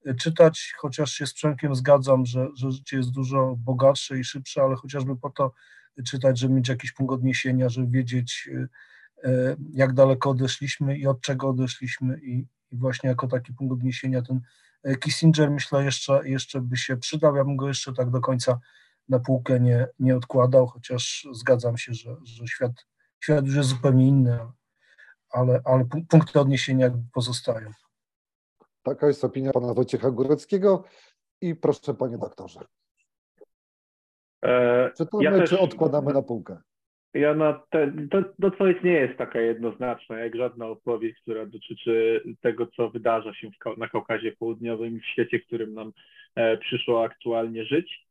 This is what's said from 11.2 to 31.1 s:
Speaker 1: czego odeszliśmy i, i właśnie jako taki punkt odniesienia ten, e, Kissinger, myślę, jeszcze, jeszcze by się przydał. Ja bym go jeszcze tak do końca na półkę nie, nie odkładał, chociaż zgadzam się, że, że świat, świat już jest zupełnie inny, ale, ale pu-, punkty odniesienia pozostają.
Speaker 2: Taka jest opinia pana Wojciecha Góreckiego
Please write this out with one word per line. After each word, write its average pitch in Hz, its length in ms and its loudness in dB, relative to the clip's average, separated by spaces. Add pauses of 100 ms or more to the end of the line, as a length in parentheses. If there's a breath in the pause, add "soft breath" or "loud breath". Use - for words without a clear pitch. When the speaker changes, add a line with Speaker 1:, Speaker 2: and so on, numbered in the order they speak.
Speaker 1:
czego 135 280 -2
odeszliśmy 127 760 -4
i, 127 240 -6 (240)
i 127 60 -12
właśnie 127 320 -2
jako 127 200 -2
taki 123 240 -4
punkt 131 200 -4
odniesienia 127 500 -2
ten, 127 180 -2 (420 soft breath)
e, 135 140 -2
Kissinger, 151 540 4
myślę, 139 340 0
jeszcze, 139 400 2
jeszcze 135 360 -4
by 123 160 -4
się 127 200 -4
przydał. 147 400 0
Ja 139 80 2
bym 139 120 -2
go 135 120 -2
jeszcze 135 240 -6
tak 123 180 -2
do 127 100 0
końca 123 400 0 (480 soft breath)
na 131 100 2
półkę 123 420 0
nie, 123 260 4 (120)
nie 131 180 4
odkładał, 127 500 4
chociaż 120 680 -8
zgadzam 120 460 0
się, 120 160 -8
że, 120 300 -12
że 117 220 -16
świat, 123 400 -6 (340)
świat 151 260 0
już 135 100 0
jest 139 120 2
zupełnie 131 380 4
inny, 127 320 4 (920 soft breath)
ale, 127 340 2
ale 131 200 4
pu-, 151 240 -6
punkty 156 320 6
odniesienia 131 500 2 (220)
pozostają. 117 580 -6 (1120)
Speaker 2:
Taka 147 240 -2
jest 143 180 2
opinia 135 280 -2
pana 123 220 0
Wojciecha 123 360 0
Góreckiego 165 760 2 (560 soft breath)